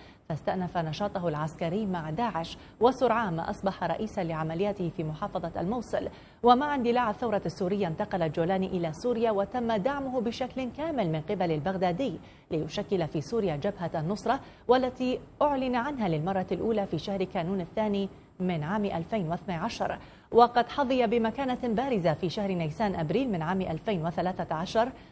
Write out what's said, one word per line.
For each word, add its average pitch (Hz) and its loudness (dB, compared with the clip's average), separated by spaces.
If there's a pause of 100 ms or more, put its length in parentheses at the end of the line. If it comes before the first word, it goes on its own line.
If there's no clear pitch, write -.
(300)
فاستأنف 175 -2
نشاطه 175 -2
العسكري 160 -2
مع 170 -2
داعش، 170 -2 (220)
وسرعان 233 4
ما 165 0
أصبح 190 -2
رئيساً 196 -2
لعملياته 165 0
في 165 -2
محافظة 175 -4
الموصل. 208 -2 (360)
ومع 269 6
اندلاع 240 2
الثورة 208 -2
السورية 185 -2
انتقل 165 0
جولاني 185 2
إلى 170 -2
سوريا، 233 0
وتم 226 0
دعمه 262 0
بشكل 247 -4
كامل 277 0
من 156 0
قبل 185 0
البغدادي 180 0 (320)
ليشكل 156 -2
في 147 -2
سوريا 202 0
جبهة 185 -4
النصرة، 208 0 (280)
والتي 254 2 (220)
أعلن 262 2
عنها 247 -2
للمرة 180 0
الأولى 202 0
في 180 -2
شهر 196 -2
كانون 185 -2
الثاني 202 0 (300)
من 175 0
عام 202 0
ألفين 170 -2
واثني 175 -4
عشر. 202 -4 (340)
وقد 233 8
حظي 254 2
بمكانة 226 0
بارزة 220 2
في 165 -2
شهر 202 -2
نيسان 175 0
أبريل 202 0
من 165 0
عام 185 0
ألفين 165 -2
وثلاثة 170 -2
عشر 220 2 (200)